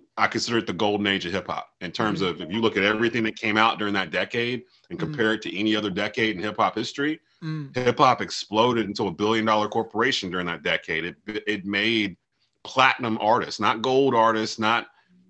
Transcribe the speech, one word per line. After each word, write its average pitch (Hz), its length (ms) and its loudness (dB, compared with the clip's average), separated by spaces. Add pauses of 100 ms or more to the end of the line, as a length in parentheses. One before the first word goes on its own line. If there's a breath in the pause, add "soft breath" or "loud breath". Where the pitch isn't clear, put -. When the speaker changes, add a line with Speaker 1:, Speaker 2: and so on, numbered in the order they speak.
(180)
Speaker 1:
I 104 80 2
consider 117 320 0
it 104 80 -2
the 95 80 -4
golden 104 320 2
age 98 180 0
of 87 80 -6
hip 92 140 -4
hop - 240 -8 (100)
in 90 100 -10
terms 107 300 0
Speaker 2:
Mm-hmm. 90 220 -2
Speaker 1:
of 78 60 -10
if 92 60 -6
you 113 60 -2
look 107 160 2
at 98 60 2
everything 113 400 2
that 110 120 -2
came 107 220 -2
out 110 220 4
during 101 160 -2
that 92 160 -2
decade 117 540 -4 (260 soft breath)
and 85 80 -10
Speaker 2:
Mm-hmm. - 80 -4
Speaker 1:
compare 110 260 0
it 110 100 -2
to 85 140 -8
any 107 180 0
other 104 140 -2
decade 104 480 -2
in 87 60 -8
hip 101 160 -6
hop 101 160 2
history, 143 440 -4 (240)
Speaker 2:
Mm. 156 320 -8
Speaker 1:
hip 123 220 2
hop 131 240 6
exploded 110 680 0
into 98 200 -2
a 90 40 -2
billion 110 360 2
dollar 107 220 4
corporation 110 640 -2
during 90 160 -4
that 85 160 -6
decade. 82 420 -2
It, 90 120 -8 (300)
it 104 180 -4
made 101 540 0 (440)
platinum 123 600 2
artists, 104 360 2
not 110 220 0
gold 131 340 2
artists, 113 440 2
not 110 300 0 (420 soft breath)